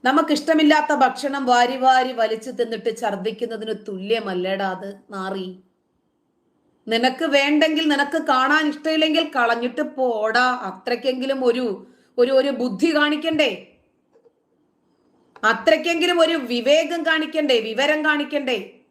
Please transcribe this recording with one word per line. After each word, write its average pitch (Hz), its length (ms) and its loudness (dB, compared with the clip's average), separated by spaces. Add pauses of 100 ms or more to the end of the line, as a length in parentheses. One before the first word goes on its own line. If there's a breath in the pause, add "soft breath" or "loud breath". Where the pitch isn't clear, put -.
നമുക്കിഷ്ടമില്ലാത്ത 302 880 2
ഭക്ഷണം 269 520 -2
വാരി 247 300 2
വാരി 254 360 2
വലിച്ചു 226 380 -2
തിന്നിട്ട് 226 500 -6
ഛർദ്ദിക്കുന്നതിന് 214 760 -6 (140)
തുല്യമല്ലേടാ 196 800 -4
അത്, 190 260 -12 (140)
നാറി? 190 500 -10 (1300)
നിനക്ക് 254 360 0
വേണ്ടെങ്കിൽ, 302 640 2
നിനക്ക് 294 340 0
കാണാൻ 294 460 2
ഇഷ്ടമില്ലെങ്കിൽ 311 680 0
കളഞ്ഞിട്ട് 240 460 0
പോടാ. 247 720 0
അത്രയ്ക്കെങ്കിലും 254 920 -4
ഒരു, 233 420 0 (320 loud breath)
ഒരു, 247 140 2
ഒരു 269 160 4
ബുദ്ധി 247 480 0
കാണിക്കണ്ടേ? 302 840 0 (1700)
അത്രയ്ക്കെങ്കിലും 330 760 2
ഒരു 330 120 4
വിവേകം 285 720 0
കാണിക്കണ്ടേ? 302 540 0
വിവരം 277 440 -2
കാണിക്കണ്ടേ? 285 680 -2 (180)